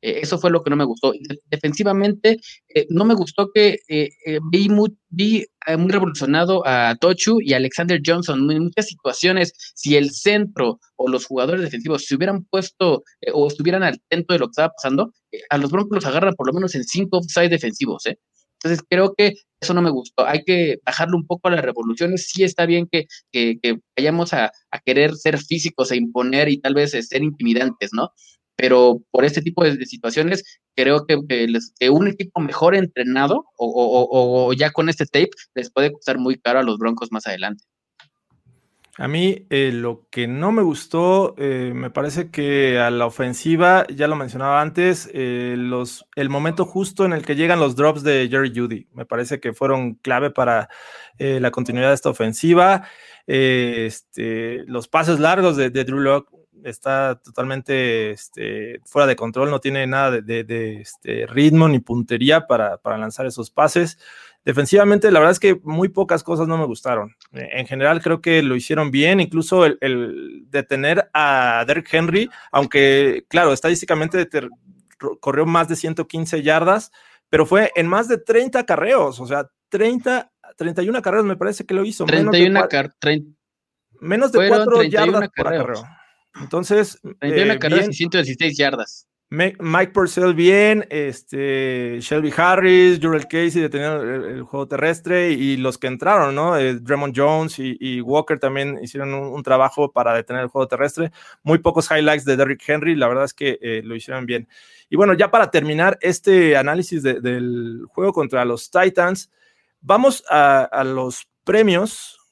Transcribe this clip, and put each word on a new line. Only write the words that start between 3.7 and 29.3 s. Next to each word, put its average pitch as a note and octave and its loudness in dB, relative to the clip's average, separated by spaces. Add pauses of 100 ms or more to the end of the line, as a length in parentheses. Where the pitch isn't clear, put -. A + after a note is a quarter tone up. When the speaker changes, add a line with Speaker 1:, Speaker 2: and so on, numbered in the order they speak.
Speaker 1:
eh, D3+ -2 (160)
eh, D#3 -4 (120)
vi G3 2
mu-, G#3 2 (160)
vi, G3+ 0 (180)
eh, D#3+ -2
muy F3 2
revolucionado F3 0
a A#2+ 2
Tochu F#3 2
y C#3 0
a B2+ 2
Alexander E3 -2
Johnson D#3 0
en D#3 0
muchas G#3 -4
situaciones. F3 -2 (200)
Si C#3+ 0
el C#3+ 2
centro G3 -2 (180)
o C3 -2
los B2+ -2
jugadores C3+ -2
defensivos C#3+ -6
se - -4
hubieran F#3 -2
puesto, F#3 -2 (180)
eh, - -4
o C#3+ 2
estuvieran E3 -2
al D3 -2
tanto E3+ -2
de E3+ 2
lo B2 0
que A#2 -10
estaba D#3+ 0
pasando, C#3+ -2 (180)
eh, G#2+ -12 (100)
a D3 0
los C#3+ -2
Broncos G#3 -2
los F#3 -2
agarran E3 0
por C3 -6
lo C3+ -2
menos F3+ -4
en B2+ -4
cinco F#3 -2
offside F3 0
defensivos, A#2+ -4
¿eh? G2+ -6 (420)
Entonces, E3 -2
creo G3 0
que G3+ 2 (260)
eso - -4
no F3 2
me F3 2
gustó. B2+ -2
Hay D#3 -2
que F3 0
bajarle E3+ -2
un E3 -2
poco F3 -4
a F3+ 2
las D#3+ -4
revoluciones. B2 -4
Sí F#3+ 0
está F3+ 0
bien E3+ 0
que, D#3 -2 (260)
que, A#2 0
que A#2 -2 (180)
vayamos E3 0
a, A#2 0 (200)
a - -10
querer D3 2
ser D3+ -2
físicos, D3+ -4
e B2 0
imponer B2+ 0
y C#3 0
tal C3+ -2
vez, C#3+ 0
eh, A#2+ -4
ser C3+ -4
intimidantes, B2 -2
¿no? C3 -4 (460)
Pero B2 6 (100)
por B2+ 2
este D3+ 0